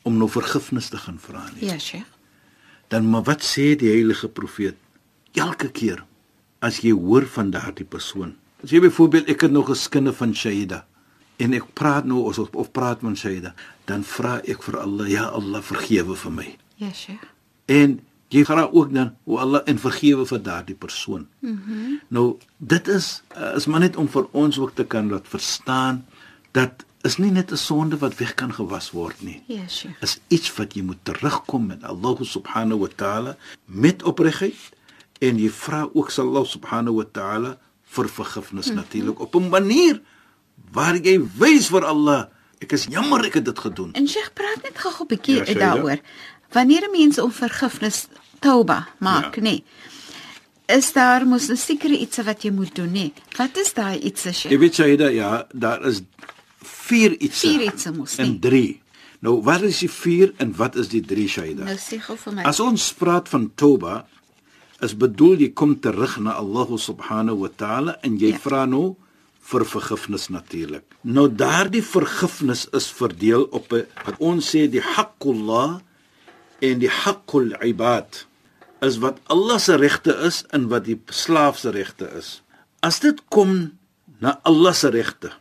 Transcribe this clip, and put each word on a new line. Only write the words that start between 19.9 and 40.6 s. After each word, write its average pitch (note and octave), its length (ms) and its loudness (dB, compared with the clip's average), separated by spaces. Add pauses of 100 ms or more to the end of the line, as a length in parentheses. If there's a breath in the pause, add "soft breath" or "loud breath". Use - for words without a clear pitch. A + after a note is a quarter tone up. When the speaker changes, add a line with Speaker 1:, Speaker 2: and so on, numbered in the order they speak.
Speaker 1:
vir B2 160 -4
daardie F#2+ 340 -8
persoon." - 520 -10 (140)
Speaker 2:
Mhm. A3 680 -6
Speaker 1:
Nou, A#2+ 300 0 (220)
dit E3 280 0
is, F#3+ 340 -2 (140)
eh, - 200 -8
is - 120 -4
maar D#3+ 140 2
net F3 160 2
om D3+ 100 0
vir C3 240 -2
ons D3 260 0
ook C3 180 -4
te B2 100 -2
kan G#2+ 240 -2
laat G2 180 -6
verstaan C3 800 -4 (480 soft breath)
dat B2+ 320 -2 (180)
is - 140 -2
nie G3 140 0
net F#3 200 0
'n D#3+ 60 -6
sonde D#3 400 -2
wat C#3 200 -4
weg B2 180 -6
kan B2 180 -6
gewas F#2+ 380 -8
word E2+ 300 -10
nie. F2+ 260 -14
Speaker 2:
Ja, G3+ 200 -10
Sheikh. - 340 -10
Speaker 1:
Is - 260 -4
iets - 280 0
wat G#2 180 -8
jy G2 80 -8
moet F#2 240 -8
terugkom - 640 -4
met F#2 160 -12
Allah A2+ 380 -4
subhanahu A2 580 -4
wa F#2+ 160 -2
ta'ala, A2 420 -6 (280 loud breath)
met B2 380 0
opregtheid, E3+ 520 0 (640 soft breath)
en B2 200 2
jy G#2+ 100 2
vra D3 440 -6
ook D3 180 0
sy C3+ 100 -2
Allah B2+ 240 0
subhanahu A#2 500 -4
wa G#2+ 160 0
ta'ala G#2+ 460 -6 (260)
vir - 260 -4
vergifnis - 580 -10
Speaker 2:
Mhm. A3+ 80 -4
Speaker 1:
natuurlik, - 440 -6
op - 160 -4
'n F3+ 140 2
manier A3+ 520 4 (720 soft breath)